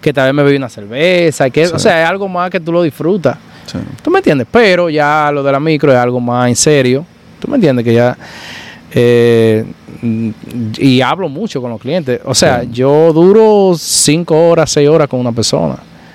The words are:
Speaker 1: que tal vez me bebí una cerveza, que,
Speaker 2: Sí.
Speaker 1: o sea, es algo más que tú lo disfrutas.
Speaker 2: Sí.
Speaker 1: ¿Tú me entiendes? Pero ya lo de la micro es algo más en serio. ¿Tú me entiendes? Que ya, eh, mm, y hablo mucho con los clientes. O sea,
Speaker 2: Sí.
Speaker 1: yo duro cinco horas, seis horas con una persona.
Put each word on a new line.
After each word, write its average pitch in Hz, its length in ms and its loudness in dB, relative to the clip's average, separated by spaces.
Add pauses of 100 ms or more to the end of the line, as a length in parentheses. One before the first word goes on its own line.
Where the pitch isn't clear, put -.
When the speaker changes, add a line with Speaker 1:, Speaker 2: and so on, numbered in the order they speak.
Speaker 1:
que 151 140 -2
tal 131 140 0
vez 135 60 0
me 147 100 0
bebí 139 140 4
una 131 120 -6
cerveza, 143 800 -2
que, 156 180 0
Speaker 2:
Sí. 170 80 -4
Speaker 1:
o 147 40 -4
sea, 175 240 2
es 165 60 0
algo 196 200 -4
más 180 200 -4
que 190 120 -6
tú 160 100 -6
lo 175 100 2
disfrutas. 156 560 -2 (280)
Speaker 2:
Sí. - 120 -12 (240)
Speaker 1:
¿Tú - 80 -4
me 370 100 2
entiendes? 285 300 0
Pero 180 400 2
ya 151 440 0
lo 139 100 -2
de 139 80 0
la 139 80 0
micro 151 320 2
es 127 60 4
algo 123 220 0
más 123 300 0
en 120 60 0
serio. 139 500 2 (340)
¿Tú - 100 -8
me 302 60 -4
entiendes? 139 280 2
Que 117 100 2
ya, 120 240 2 (760)
eh, 117 720 4 (360)
mm, 113 280 -4 (480)
y 127 240 0
hablo 156 280 -4
mucho 151 320 -8
con 120 100 -8
los 110 100 -12
clientes. 131 440 -4
O 123 100 -4
sea, 131 260 0
Speaker 2:
Sí. 123 120 -10
Speaker 1:
yo 147 400 2
duro 196 640 4
cinco 160 720 0
horas, 160 220 0
seis 147 180 2
horas 156 180 2
con 127 120 -4
una 123 120 -2
persona. 104 440 -2 (400)